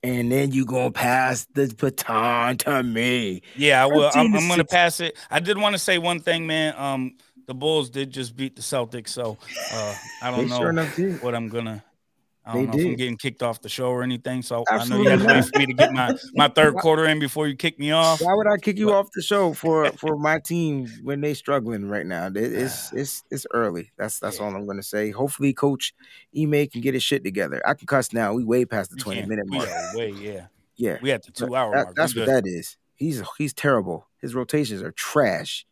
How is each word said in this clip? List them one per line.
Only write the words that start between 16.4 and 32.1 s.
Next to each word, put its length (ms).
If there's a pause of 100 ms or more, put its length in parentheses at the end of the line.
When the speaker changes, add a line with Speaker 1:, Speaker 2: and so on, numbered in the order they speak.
Speaker 2:
third 280
Speaker 1:
Why 60
Speaker 2:
quarter 240
in 140
before 280
you 80
kick 220
me 140
off. 300
Speaker 1:
Why 140
would 120
I 100
kick 200
you 100
Speaker 2:
But 80
Speaker 1:
off 180
the 100
show 300
for, 320
Speaker 2:
<laughs> 120
Speaker 1:
for 200
my 220
team 480 (160)
when 160
they 140
struggling 560
right 160
now? 220
It, 100
it's, 560
Speaker 2:
<sighs> 20
Speaker 1:
it's, 360
it's 200
early. 460
That's, 220
that's 200
Speaker 2:
Yeah. 60
Speaker 1:
all 100
I'm 100
gonna 180
say. 280
Hopefully, 400
Coach 420 (460)
Ime 280
can 120
get 140
his 100
shit 220
together. 420
I 60
can 140
cuss 260
now. 200
We 120
way 200
past 260
the 60
Speaker 2:
We 40
Speaker 1:
twenty 200
Speaker 2:
can. 80
Speaker 1:
minute 200
Speaker 2:
We 80
Speaker 1:
mark. 120
Speaker 2:
are 280
way, 140
yeah. 340 (320)
Speaker 1:
Yeah. 240
Speaker 2:
We 100
at 140
the 120
Speaker 1:
But 100
Speaker 2:
two-hour 280
Speaker 1:
that, 100
Speaker 2:
mark. 100
Speaker 1:
that's 200